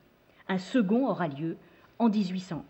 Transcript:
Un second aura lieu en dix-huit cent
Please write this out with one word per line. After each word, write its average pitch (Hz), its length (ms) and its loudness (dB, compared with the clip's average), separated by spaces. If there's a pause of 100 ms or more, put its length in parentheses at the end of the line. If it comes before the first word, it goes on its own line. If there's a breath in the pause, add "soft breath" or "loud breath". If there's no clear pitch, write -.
(480 soft breath)
Un 190 100 -2
second 240 500 2
aura 175 180 0
lieu 156 300 -6 (420 soft breath)
en 233 100 4
dix-huit 190 320 0
cent 151 300 -8